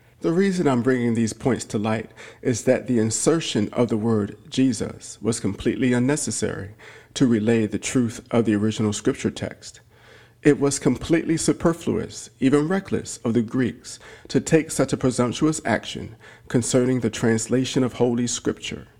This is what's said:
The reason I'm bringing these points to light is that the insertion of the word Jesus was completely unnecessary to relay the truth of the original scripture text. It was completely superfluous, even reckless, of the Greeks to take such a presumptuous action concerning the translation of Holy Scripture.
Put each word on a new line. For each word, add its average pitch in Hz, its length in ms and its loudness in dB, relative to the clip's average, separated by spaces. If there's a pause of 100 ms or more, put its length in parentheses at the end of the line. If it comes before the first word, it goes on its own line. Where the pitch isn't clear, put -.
(200)
The 170 120 0
reason 185 340 2
I'm 123 160 2
bringing 120 320 2
these 113 180 0
points - 340 0
to - 120 -4
light 110 320 -2 (320)
is 123 220 -2
that 127 240 2
the 123 100 2
insertion 113 760 0
of 120 160 2
the 117 80 0
word 107 400 0 (140)
Jesus - 720 -2
was 110 160 0
completely 113 540 0
unnecessary 123 760 -2 (440)
to 135 140 4
relay 113 380 4
the 101 120 -4
truth 117 420 -2 (120)
of 117 120 4
the 104 120 2
original 107 360 0
scripture - 380 -2
text. - 480 -10 (640)
It 143 160 6
was 139 220 0
completely 160 560 0
superfluous, 123 960 -2 (100)
even 147 260 4
reckless, 180 520 -4
of 113 160 -2
the 120 80 4
Greeks 113 580 -4 (260)
to 135 140 0
take 156 320 2
such - 200 -2
a 147 40 0
presumptuous 127 680 0
action - 520 -4 (320)
concerning 127 500 2
the 113 120 -2
translation 123 720 0
of 120 80 -4
Holy 120 340 0
Scripture. - 600 -6 (120)